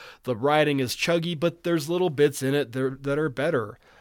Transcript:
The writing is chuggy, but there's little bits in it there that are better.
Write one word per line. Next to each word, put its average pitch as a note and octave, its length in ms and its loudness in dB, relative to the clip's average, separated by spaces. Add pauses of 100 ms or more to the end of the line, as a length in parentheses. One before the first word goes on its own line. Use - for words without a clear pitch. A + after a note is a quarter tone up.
(240)
The B2+ 120 -2
writing D3 440 2
is B2 160 -2
chuggy, E3+ 420 0
but E3+ 240 -2
there's E3 260 0
little F3+ 220 2
bits C#3+ 320 2
in C3+ 120 0
it C3 180 -2
there C3+ 300 -2
that C#3 160 -2
are D#3 120 0
better. B2+ 480 -2 (220)